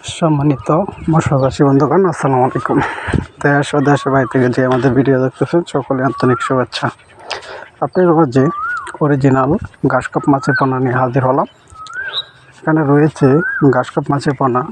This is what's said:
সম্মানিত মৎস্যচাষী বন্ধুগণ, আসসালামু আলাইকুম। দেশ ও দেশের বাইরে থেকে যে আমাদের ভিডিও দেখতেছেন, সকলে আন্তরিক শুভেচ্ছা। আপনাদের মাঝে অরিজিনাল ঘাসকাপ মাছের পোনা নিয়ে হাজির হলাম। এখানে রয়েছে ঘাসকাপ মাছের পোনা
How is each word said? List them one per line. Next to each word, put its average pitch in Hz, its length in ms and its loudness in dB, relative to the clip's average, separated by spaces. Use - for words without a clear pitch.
সম্মানিত 147 640 0
মৎস্যচাষী 147 560 2
বন্ধুগণ, 139 420 4
আসসালামু 135 380 0
আলাইকুম। 131 340 -2
দেশ 143 360 0
ও 147 60 2
দেশের 135 320 2
বাইরে 135 180 2
থেকে 127 180 2
যে 120 180 0
আমাদের 127 260 2
ভিডিও 131 300 2
দেখতেছেন, 139 440 -2
সকলে 135 380 -4
আন্তরিক 123 360 0
শুভেচ্ছা। - 460 -2
আপনাদের 170 340 0
মাঝে 135 300 2
অরিজিনাল 139 500 2
ঘাসকাপ 135 420 -2
মাছের 143 260 0
পোনা 131 240 0
নিয়ে 127 180 0
হাজির 127 280 0
হলাম। 139 240 0
এখানে 160 300 0
রয়েছে 147 420 2
ঘাসকাপ 135 340 -2
মাছের 143 260 -2
পোনা 131 380 -2